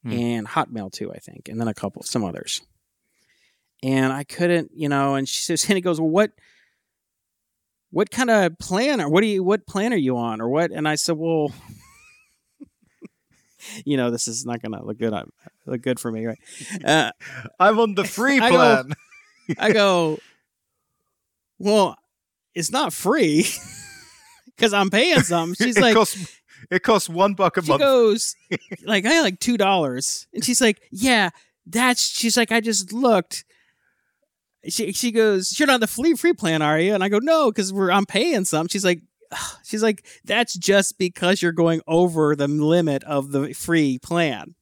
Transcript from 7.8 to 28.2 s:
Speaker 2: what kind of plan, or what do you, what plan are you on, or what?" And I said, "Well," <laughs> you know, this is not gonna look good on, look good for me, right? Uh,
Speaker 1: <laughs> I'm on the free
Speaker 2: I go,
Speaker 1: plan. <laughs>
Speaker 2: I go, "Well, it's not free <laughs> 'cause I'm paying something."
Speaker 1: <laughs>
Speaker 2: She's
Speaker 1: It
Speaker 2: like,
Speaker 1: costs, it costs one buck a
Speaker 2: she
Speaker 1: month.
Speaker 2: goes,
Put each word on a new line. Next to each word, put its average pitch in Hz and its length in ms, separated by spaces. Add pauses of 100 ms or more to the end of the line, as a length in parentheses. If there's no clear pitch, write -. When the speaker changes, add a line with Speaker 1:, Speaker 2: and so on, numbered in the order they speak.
Speaker 2:
what - 200
kind 247 180
of 190 300
plan, 240 400
or 147 100
what 175 120
do 226 60
you, 190 160
what 202 240
plan 220 260
are 208 40
you 127 200
on, 113 240
or 117 80
what?" 156 220
And 151 160
I 151 80
said, 160 220
"Well," 160 360 (1040)
<laughs> - 1300
you 139 120
know, 120 140
this - 160
is 123 180
not 120 160
gonna 110 240
look 107 120
good 113 160
on, 80 160 (360)
look 127 160
good 127 180
for 117 120
me, 110 140
right? 113 140 (440)
Uh, 147 280 (240)
Speaker 1:
<laughs> - 240
I'm 214 200
on 214 160
the 190 100
free 262 360
Speaker 2:
I 233 100
go, 262 60
Speaker 1:
plan. 135 360 (320)
<laughs> - 320
Speaker 2:
I 220 140
go, 180 460 (1400)
"Well, 196 360 (600)
it's 170 160
not 196 220
free 185 520 (580)
<laughs> - 540
'cause 214 160
I'm 190 160
paying 277 340
something." 170 320
Speaker 1:
<laughs> - 100
Speaker 2:
She's 233 120
Speaker 1:
It 202 40
Speaker 2:
like, 233 140
Speaker 1:
costs, 196 440 (320)
it 180 120
costs 220 260
one 196 240
buck 185 240
a 185 40
Speaker 2:
she 156 80
Speaker 1:
month. - 120
Speaker 2:
goes, 240 540 (240)